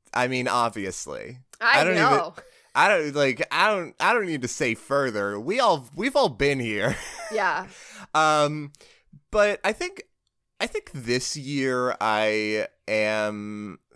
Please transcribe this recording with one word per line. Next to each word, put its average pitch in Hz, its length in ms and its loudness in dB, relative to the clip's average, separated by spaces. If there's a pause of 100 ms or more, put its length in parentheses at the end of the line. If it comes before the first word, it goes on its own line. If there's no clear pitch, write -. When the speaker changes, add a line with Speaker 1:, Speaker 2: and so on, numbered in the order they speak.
(140)
Speaker 1:
I 123 140 0
mean, 127 200 -2
obviously. 101 920 -4 (200)
Speaker 2:
I 226 200 4
Speaker 1:
I 156 40 4
don't 180 120 2
even 214 80 4
Speaker 2:
know. 202 300 2 (420)
Speaker 1:
I 165 120 6
don't, 156 260 2
like, 139 360 2
I 190 240 4
don't, 175 240 -6
I 185 140 4
don't 220 140 0
need 151 160 -4
to 120 60 -4
say 120 260 -2
further. 107 680 -2
We 180 200 -2
all, 160 360 2
we've 240 200 -2
all 262 120 4
been 139 320 0
here. 110 400 0
<laughs> - 60 -12 (260)
Speaker 2:
Yeah. 185 340 -2 (480)
Speaker 1:
Um, 151 560 2 (600)
but 208 320 2
I 202 80 2
think, 359 320 -8 (560)
I 233 80 -2
think - 240 -10
this 127 440 -4
year 131 640 -2
I 107 680 0 (180)
am 107 920 -2 (160)